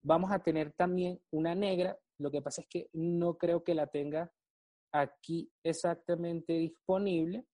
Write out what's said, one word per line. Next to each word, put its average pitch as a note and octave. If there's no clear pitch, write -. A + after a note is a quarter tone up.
Vamos E3+
a F#3+
tener D#3
también F3+
una D#3+
negra. F#3+
Lo C#3+
que C#3+
pasa C#3+
es -
que -
no E3+
creo E3+
que E3+
la D3+
tenga D3
aquí D3+
exactamente E3+
disponible. F3+